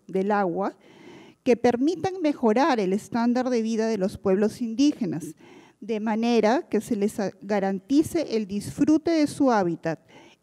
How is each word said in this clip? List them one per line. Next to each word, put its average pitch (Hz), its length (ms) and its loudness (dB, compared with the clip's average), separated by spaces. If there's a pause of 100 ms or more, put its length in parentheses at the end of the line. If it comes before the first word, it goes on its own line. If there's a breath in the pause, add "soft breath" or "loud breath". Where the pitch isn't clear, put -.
del 190 240 -2
agua 196 440 -2 (680 loud breath)
que 240 140 4
permitan 320 640 0
mejorar 262 580 2
el 185 140 0
estándar 240 560 0
de 233 140 0
vida 220 240 -2
de 226 100 -2
los 185 220 -4
pueblos 202 420 0
indígenas, 226 720 -2 (460 loud breath)
de 214 200 -6
manera 226 720 2
que 214 120 0
se 226 140 -4
les 202 240 -2
a-, 190 120 -4 (100)
garantice 214 960 -2
el 214 80 -2
disfrute 302 640 0
de 311 160 2
su 269 260 0
hábitat, 170 480 0 (420 loud breath)